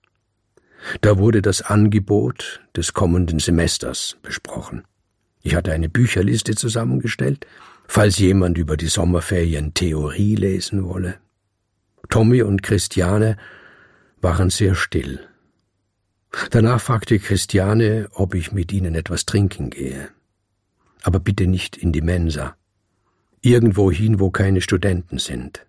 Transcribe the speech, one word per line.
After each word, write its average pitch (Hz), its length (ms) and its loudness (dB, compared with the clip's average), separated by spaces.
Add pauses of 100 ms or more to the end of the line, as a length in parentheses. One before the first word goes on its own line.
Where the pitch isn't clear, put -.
(1000)
Da 104 160 4
wurde 107 240 4
das 101 200 0
Angebot 104 1000 0 (140)
des - 180 -4
kommenden 85 460 0
Semesters - 800 -2
besprochen. - 640 -14 (580)
Ich 87 140 -2
hatte 85 160 -2
eine 80 180 -2
Bücherliste 110 680 0
zusammengestellt, 123 880 -4 (420)
falls 104 300 2
jemand 92 400 4
über 78 200 -2
die 82 100 -4
Sommerferien 85 880 0
Theorie 82 600 -2
lesen 98 500 -2
wolle. 90 300 -6 (920)
Tommy 117 320 4
und 101 220 0
Christiane 104 720 0 (840)
waren 90 280 2
sehr 92 260 0
still. 67 440 -4 (1300)
Danach 117 300 4
fragte 113 380 0
Christiane, 104 960 0
ob 95 220 -2
ich 85 160 -4
mit 90 200 -4
ihnen 92 240 -2
etwas 82 300 -4
trinken - 440 0
gehe. 67 400 -10 (920)
Aber 92 180 0
bitte 98 280 0
nicht 92 300 -2
in 85 140 -2
die 76 100 -2
Mensa. 80 540 -2 (840)
Irgendwo 110 500 4
hin, 104 280 2
wo 95 100 2
keine 98 320 2
Studenten 87 560 -2
sind. - 520 -10